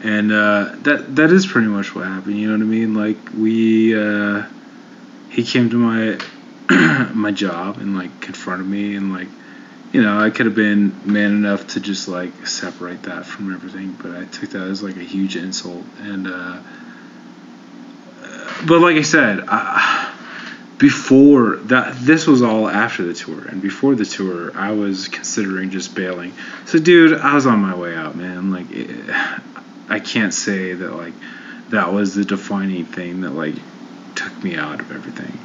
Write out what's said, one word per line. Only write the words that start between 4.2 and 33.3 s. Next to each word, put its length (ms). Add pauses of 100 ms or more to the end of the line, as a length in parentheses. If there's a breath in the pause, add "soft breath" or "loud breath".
he 140
came 260
to 80
my, 400 (520)
<clears throat> 440
my 180
job 460
and, 200
like, 240
confronted 460
me, 280
and, 180
like, 140 (640 loud breath)
you 100
know, 180
I 100
could 160
have 100
been 400 (100)
man 260
enough 380
to 100
just, 280
like, 400
separate 560
that 220
from 280
everything, 480
but 140
I 100
took 260
that 120
as, 180
like, 140
a 80
huge 320
insult, 480 (180)
and, 260
uh, 300 (2000 loud breath)
but 160
like 160
I 60
said, 440
I, 580 (720 loud breath)
before 880
that, 340
this 280
was 140
all 280
after 340
the 100
tour, 340
and 140
before 340
the 100
tour, 500
I 160
was 360
considering 640
just 240
bailing. 380 (320 loud breath)
So, 140
dude, 400
I 160
was 120
on 120
my 160
way 200
out, 200
man. 360
Like, 200
it, 180 (1000 loud breath)
I 100
can't 340
say 400
that, 220
like, 180 (560 loud breath)
that 240
was 220
the 100
defining 600
thing 360
that, 100